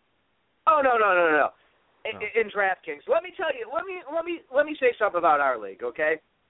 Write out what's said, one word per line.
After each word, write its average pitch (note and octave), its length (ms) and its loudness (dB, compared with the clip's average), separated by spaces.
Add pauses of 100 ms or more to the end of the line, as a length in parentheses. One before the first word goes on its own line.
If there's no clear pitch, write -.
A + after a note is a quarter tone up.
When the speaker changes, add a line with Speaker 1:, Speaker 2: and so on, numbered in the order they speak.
(680)
Speaker 1:
Oh, D4+ 160 6
no, B3+ 140 2
no, G3+ 160 4
no, F3 220 4
no! C3 120 4 (600)
In, G#3+ 80 -8
Speaker 2:
Oh. G#3 240 -4
Speaker 1:
in A3 80 0
DraftKings. F#3 600 -4
Let D#4+ 160 0
me F4+ 120 -16
tell F4 160 -4
you, A3 220 -10
let E4+ 100 -4
me, F#4 160 -12 (140)
let E4 100 -4
me, E4+ 160 -8 (140)
let D4 120 2
me D4+ 120 -10
say B3 220 2
something G3 180 0
about D#3+ 220 4
our C3+ 180 0
league, G2 240 -14
okay? D#3 380 -4 (300)